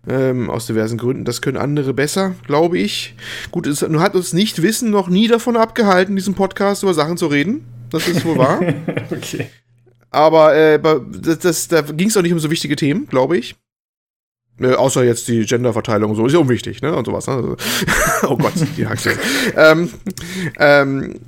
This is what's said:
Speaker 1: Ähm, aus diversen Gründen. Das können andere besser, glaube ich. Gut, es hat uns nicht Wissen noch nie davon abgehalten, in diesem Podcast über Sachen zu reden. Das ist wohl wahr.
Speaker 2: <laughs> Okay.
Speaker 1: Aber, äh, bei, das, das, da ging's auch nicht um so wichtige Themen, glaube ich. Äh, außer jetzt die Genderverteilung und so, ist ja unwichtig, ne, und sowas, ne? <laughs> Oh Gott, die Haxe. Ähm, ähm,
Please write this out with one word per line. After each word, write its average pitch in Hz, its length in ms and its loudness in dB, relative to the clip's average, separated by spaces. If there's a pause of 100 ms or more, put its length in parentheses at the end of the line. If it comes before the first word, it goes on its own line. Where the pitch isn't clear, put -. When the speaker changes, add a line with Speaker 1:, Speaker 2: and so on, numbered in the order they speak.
Speaker 1:
Ähm, 127 440 -2
aus 113 160 -6
diversen 110 320 -2
Gründen. 127 260 -4
Das - 160 -6
können 139 160 -4
andere 143 340 -2
besser, 180 440 -2 (100)
glaube 165 320 2
ich. - 380 -4 (340)
Gut, 175 160 -4
es 143 160 -2
hat 160 320 0
uns 180 200 -2
nicht 170 280 0
Wissen 220 300 0
noch 196 160 0
nie 190 200 2
davon 233 300 2
abgehalten, 208 540 2
in 196 60 -2
diesem 190 180 -2
Podcast 196 480 0
über 190 100 2
Sachen 156 240 0
zu 180 80 -2
reden. 156 400 0 (240)
Das 160 180 -2
ist 175 160 0
wohl 160 140 0
wahr. 143 220 4
Speaker 2:
<laughs> - 500 -4
Okay. - 380 -8 (640)
Speaker 1:
Aber, 156 440 6
äh, 156 220 6
bei, 151 220 2 (100)
das, 160 300 -2
das, 170 300 -2
da 165 120 4
ging's 156 340 -2
auch 202 60 4
nicht 175 120 2
um 170 60 0
so 151 120 -2
wichtige 151 240 -2
Themen, 165 320 -2
glaube 131 300 0
ich. - 180 -8 (1040)
Äh, 127 140 2
außer 131 300 2
jetzt 120 240 0
die 117 160 2
Genderverteilung 110 680 0
und 107 60 -2
so, 110 100 2
ist 139 60 2
ja 170 60 6
unwichtig, 120 440 0
ne, 156 120 -2
und 131 100 -2
sowas, 110 200 -4
ne? 127 320 -4 (300)
<laughs> - 400 0
Oh 143 100 0
Gott, - 160 0 (240)
die 110 100 -2
Haxe. - 240 -4 (460)
Ähm, 160 320 4 (680)
ähm, 139 580 2 (120)